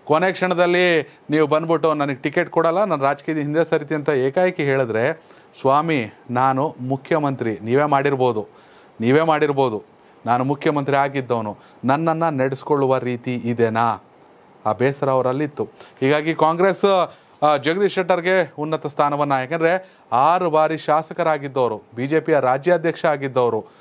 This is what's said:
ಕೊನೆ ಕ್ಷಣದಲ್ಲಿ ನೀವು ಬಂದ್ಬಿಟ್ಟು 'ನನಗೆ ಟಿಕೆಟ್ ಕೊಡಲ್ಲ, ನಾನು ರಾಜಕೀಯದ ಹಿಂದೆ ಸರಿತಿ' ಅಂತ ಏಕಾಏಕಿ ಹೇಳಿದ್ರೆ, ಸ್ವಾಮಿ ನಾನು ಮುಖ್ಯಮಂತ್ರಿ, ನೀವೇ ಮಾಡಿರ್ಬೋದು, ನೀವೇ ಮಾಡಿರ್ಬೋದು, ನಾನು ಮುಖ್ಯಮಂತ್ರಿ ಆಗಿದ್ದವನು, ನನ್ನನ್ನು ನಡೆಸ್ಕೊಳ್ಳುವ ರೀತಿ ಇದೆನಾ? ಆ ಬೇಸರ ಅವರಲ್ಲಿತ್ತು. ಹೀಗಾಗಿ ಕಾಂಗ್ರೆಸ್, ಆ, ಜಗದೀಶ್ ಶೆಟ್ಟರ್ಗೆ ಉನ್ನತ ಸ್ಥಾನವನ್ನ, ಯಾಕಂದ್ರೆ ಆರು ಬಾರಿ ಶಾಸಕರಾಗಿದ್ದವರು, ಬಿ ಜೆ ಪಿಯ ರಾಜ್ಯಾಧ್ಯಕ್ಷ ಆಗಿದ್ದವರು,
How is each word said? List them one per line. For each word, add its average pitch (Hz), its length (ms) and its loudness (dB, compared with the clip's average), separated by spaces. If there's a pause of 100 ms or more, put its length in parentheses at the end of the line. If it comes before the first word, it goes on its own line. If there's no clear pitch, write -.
ಕೊನೆ 175 280 0
ಕ್ಷಣದಲ್ಲಿ 175 840 0 (120)
ನೀವು 151 160 2
ಬಂದ್ಬಿಟ್ಟು 156 480 2
'ನನಗೆ 143 200 -2
ಟಿಕೆಟ್ 156 360 -2
ಕೊಡಲ್ಲ, 165 340 2
ನಾನು 156 200 -2
ರಾಜಕೀಯದ 147 340 -2
ಹಿಂದೆ 147 260 0
ಸರಿತಿ' 156 300 -2
ಅಂತ 147 140 -4
ಏಕಾಏಕಿ 151 560 0
ಹೇಳಿದ್ರೆ, 135 580 0 (380)
ಸ್ವಾಮಿ 139 500 0 (200)
ನಾನು 135 500 0
ಮುಖ್ಯಮಂತ್ರಿ, 135 840 -2
ನೀವೇ 127 220 2
ಮಾಡಿರ್ಬೋದು, 135 600 0 (540)
ನೀವೇ 135 220 4
ಮಾಡಿರ್ಬೋದು, 143 600 0 (440)
ನಾನು 123 180 2
ಮುಖ್ಯಮಂತ್ರಿ 143 520 0
ಆಗಿದ್ದವನು, 123 600 -2 (280)
ನನ್ನನ್ನು 160 460 0
ನಡೆಸ್ಕೊಳ್ಳುವ 135 680 0
ರೀತಿ 123 360 -6
ಇದೆನಾ? 113 640 0 (680)
ಆ 107 60 2
ಬೇಸರ 135 380 -2
ಅವರಲ್ಲಿತ್ತು. 131 540 -2 (360)
ಹೀಗಾಗಿ 151 340 0
ಕಾಂಗ್ರೆಸ್, 175 760 2 (320)
ಆ, 151 140 4
ಜಗದೀಶ್ 165 380 -2
ಶೆಟ್ಟರ್ಗೆ 180 640 0
ಉನ್ನತ 156 280 -4
ಸ್ಥಾನವನ್ನ, 143 460 0
ಯಾಕಂದ್ರೆ 165 580 -2 (220)
ಆರು 165 380 2
ಬಾರಿ 156 280 2
ಶಾಸಕರಾಗಿದ್ದವರು, 147 1040 -2 (120)
ಬಿ 120 120 -4
ಜೆ 156 140 0
ಪಿಯ 156 200 2
ರಾಜ್ಯಾಧ್ಯಕ್ಷ 156 640 0
ಆಗಿದ್ದವರು, 131 600 0 (160)